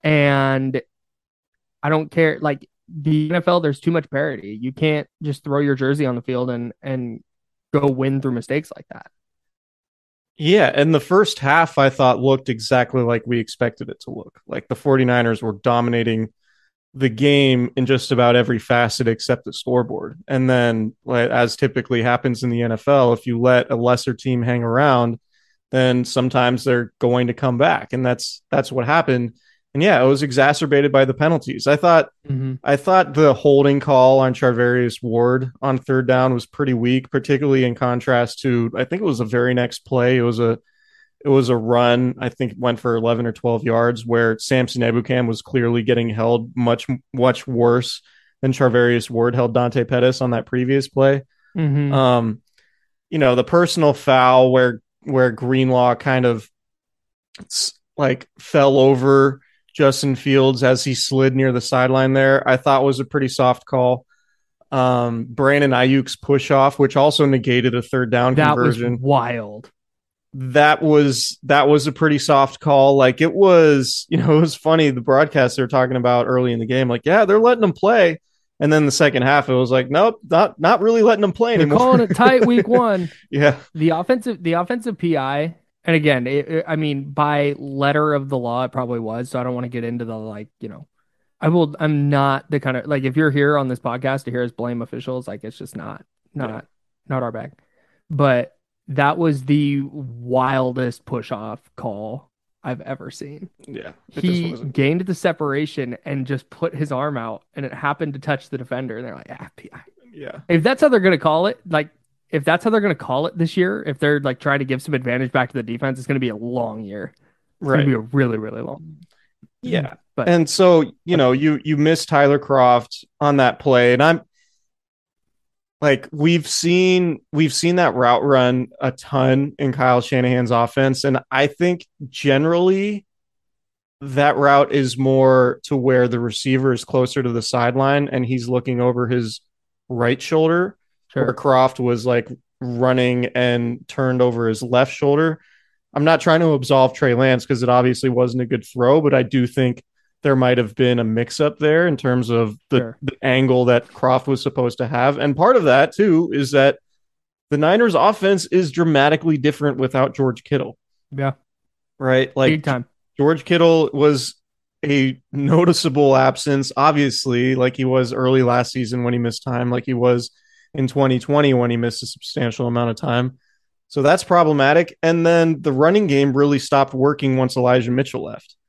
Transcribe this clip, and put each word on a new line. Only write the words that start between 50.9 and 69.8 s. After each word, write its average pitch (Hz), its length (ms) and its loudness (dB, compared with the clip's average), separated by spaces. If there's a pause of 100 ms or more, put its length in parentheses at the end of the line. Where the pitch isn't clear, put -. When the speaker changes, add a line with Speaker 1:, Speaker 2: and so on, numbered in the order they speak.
Speaker 1:
Mm-hmm. 143 360 -2
Speaker 2:
Um, 123 500 0 (680)
you 160 100 -6
know, 127 180 4
the 123 80 2
personal 170 500 2
foul 127 560 4
where, 127 320 2 (200)
where 127 280 0
Greenlaw 123 640 0
kind 127 320 0
of 113 220 -2 (920)
s-, - 380 -8 (180)
like, 131 320 -2 (100)
fell 139 400 2
over 135 640 4 (320)
Justin 139 440 0
Fields 135 460 2
as 127 220 2
he 135 100 -4
slid 135 420 0
near 135 160 0
the 123 80 -2
sideline 131 520 0
there, 135 340 2
I 131 100 4
thought 135 260 2
was 139 160 0
a 135 60 -4
pretty 135 240 -4
soft 127 360 0
call. 127 400 -2 (680)
Um, 120 520 0
Brandon 139 460 2
Ayuk's 131 460 0
push 139 340 -2
off, 135 280 2
which 139 180 0
also 147 280 2
negated 123 500 0
a 120 60 -2
third 127 300 -4
down 123 240 0
Speaker 1:
That 147 220 2
was 123 200 0
Speaker 2:
conversion. 120 240 -6
Speaker 1:
wild. 120 720 -4 (640)